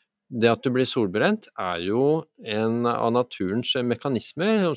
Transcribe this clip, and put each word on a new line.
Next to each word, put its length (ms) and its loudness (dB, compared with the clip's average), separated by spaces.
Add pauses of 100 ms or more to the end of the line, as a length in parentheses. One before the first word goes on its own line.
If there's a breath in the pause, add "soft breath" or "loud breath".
(260 soft breath)
det 240 2
at 140 0
du 100 0
blir 140 2
solbrent 580 0 (160)
er 240 -4
jo 380 2 (180)
en 380 -2 (100)
av 240 0
naturens 640 -2 (100)
mekanismer 800 -2 (100)